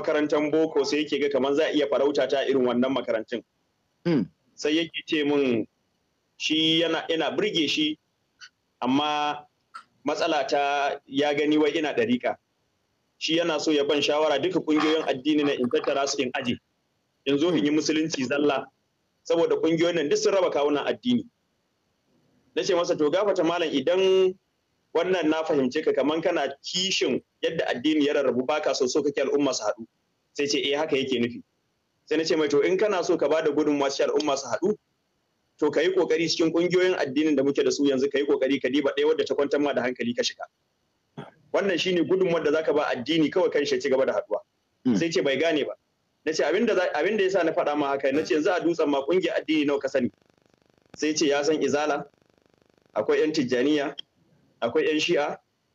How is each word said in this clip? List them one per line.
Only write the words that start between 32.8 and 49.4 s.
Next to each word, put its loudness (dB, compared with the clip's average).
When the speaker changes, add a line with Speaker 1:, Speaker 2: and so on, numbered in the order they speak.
Speaker 1:
so 2
ka 0
bada 2
gudunmawa 0
cikin 0
al'umma 0
su -8
haɗu, -2
to, 0
ka 0
yi 2
ƙoƙari 0
cikin 0
ƙungiyoyin 2
addinin 0
da 2
muke 2
da 2
su 0
yanzu, 2
ka 0
yi 0
ƙoƙari 2
ka -2
diba 0
ɗaya 2
wadda 2
ta -2
kwantar 0
ma 2
da 0
hankali -4
ka -2
shiga." -6
Wannan 0
shine 0
gudunmawar 2
da 2
zaka 2
ba 2
addini 0
kawai 2
kan 0
shi 0
ya 0
ci -4
gaba 2
da 0
haɗuwa. -4
Speaker 2:
Mm. 4
Speaker 1:
Sai 0
ce 0
bai 0
gane 0
ba. -6
Na -2
ce, -2
"Abin 2
da 2
za-, 2
abin 0
da 2
ya 2
sa 2
na 0
faɗa 0
ma 0
haka," 0
na 0
ce, 0
"Yanzu 2
a 0
Dutsen 0
ma 0
ƙungiyar 0
addini 0